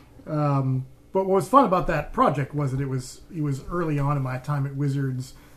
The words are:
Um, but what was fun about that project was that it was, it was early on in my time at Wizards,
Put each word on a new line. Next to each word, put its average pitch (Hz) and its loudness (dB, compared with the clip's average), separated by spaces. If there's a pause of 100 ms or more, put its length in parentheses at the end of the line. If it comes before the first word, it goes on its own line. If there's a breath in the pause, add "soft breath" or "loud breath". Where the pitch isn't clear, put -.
(280 loud breath)
Um, 139 0 (280)
but 190 2
what 190 0
was 190 2
fun 269 8
about 180 2
that 156 -2
project 139 2
was 147 -2
that 131 -2
it 139 -2
was, 127 -8 (140)
it 160 -4
was 139 -2
early 165 -2
on 143 0
in 139 -2
my 127 -4
time 139 -4
at 139 -8
Wizards, 135 -2 (240 loud breath)